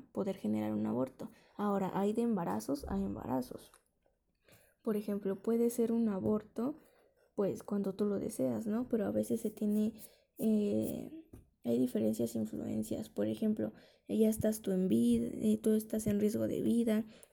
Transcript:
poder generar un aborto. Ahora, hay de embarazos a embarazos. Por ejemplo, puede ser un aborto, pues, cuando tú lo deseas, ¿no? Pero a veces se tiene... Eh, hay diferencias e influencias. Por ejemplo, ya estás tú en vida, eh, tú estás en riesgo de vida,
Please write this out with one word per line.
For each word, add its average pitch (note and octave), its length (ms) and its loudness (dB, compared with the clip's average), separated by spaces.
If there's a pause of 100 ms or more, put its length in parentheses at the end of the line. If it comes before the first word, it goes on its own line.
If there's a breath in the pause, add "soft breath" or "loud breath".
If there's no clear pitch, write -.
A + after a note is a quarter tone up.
(140)
poder F#3+ 240 -2
generar G#2+ 360 -2
un G#2+ 140 -2
aborto. - 440 -4 (260 loud breath)
Ahora, G3+ 360 0
hay G3+ 200 0
de A#3 80 0
embarazos A3 680 -2
a G3 100 -4
embarazos. G#3+ 720 -4 (1080 soft breath)
Por A3 140 -2
ejemplo, G3+ 460 -2
puede A#3 280 4
ser A#3 220 2
un A#3 180 2
aborto, G#3+ 680 -2 (560 soft breath)
pues, - 280 0
cuando G3 300 -2
tú G#3 120 0
lo G3+ 140 0
deseas, A3+ 480 -2
¿no? A#3 200 -2
Pero A3+ 180 0
a G#3 60 0
veces A3 300 0
se G#3+ 100 -2
tiene... G#3+ 420 0 (440 loud breath)
Eh, G#3+ 760 0 (540)
hay A#3+ 120 2
diferencias A3+ 580 0
e A3+ 40 -2
influencias. G#3+ 720 -4
Por G3+ 180 -2
ejemplo, G#3+ 460 -2 (420 loud breath)
ya G#3+ 140 6
estás A3 320 0
tú G3 100 -2
en F#3 160 2
vida, A#3 460 4
eh, G#3+ 280 2
tú A3 120 4
estás A3 340 -2
en G#3 120 2
riesgo G#3+ 280 2
de - 140 -2
vida, A3+ 440 2 (260 loud breath)